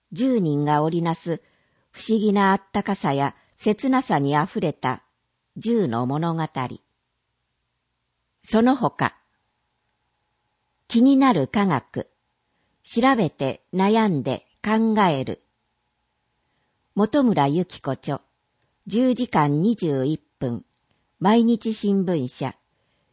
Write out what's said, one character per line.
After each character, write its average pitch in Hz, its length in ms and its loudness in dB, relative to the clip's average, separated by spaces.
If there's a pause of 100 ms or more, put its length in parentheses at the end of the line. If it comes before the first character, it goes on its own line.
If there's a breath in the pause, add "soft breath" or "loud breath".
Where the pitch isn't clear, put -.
(120)
十 240 260 0
人 147 260 0
が 147 180 2
織 165 160 -2
り 170 40 -2
な 165 120 -2
す 170 260 -8 (500)
不 - 160 -14
思 220 120 0
議 208 140 0
な 196 200 4
あ 196 40 2
っ - 60 -6 (100)
た 202 100 -4
か 202 120 -4
さ 151 200 -2
や 139 200 -2 (220 soft breath)
切 214 320 -2
な 262 140 2
さ 165 160 0
に 139 180 0
あ 151 100 2
ふ 214 140 -8
れ 156 120 -2
た - 300 -6 (540)
十 208 320 0
の 120 180 -2
物 160 280 -2
語。 160 120 -4 (2000)
そ 220 200 0
の 254 140 4
他、 - 400 -4 (1700)
気 233 140 2
に 277 140 6
な 262 160 4
る 143 160 0
科 202 180 0
学、 135 420 -4 (760)
調 262 320 2
べ 185 140 0
て - 340 -6 (100)
悩 214 320 2
ん 156 160 0
で - 240 -4 (180)
考 220 380 0
え 143 220 2
る。 - 180 -10 (1500)
本 220 300 2
村 160 240 2
由 170 160 0
紀 - 180 -14
子 - 80 -6
著、 - 300 -6 (680)
十 240 280 0
時 240 120 -4
間 147 340 2
二 220 140 2
十 143 300 -2
一 151 140 -2 (200)
分、 120 260 -6 (540)
毎 214 240 4
日 226 320 0
新 196 300 -2
聞 156 240 -2
社、 127 260 -8 (580)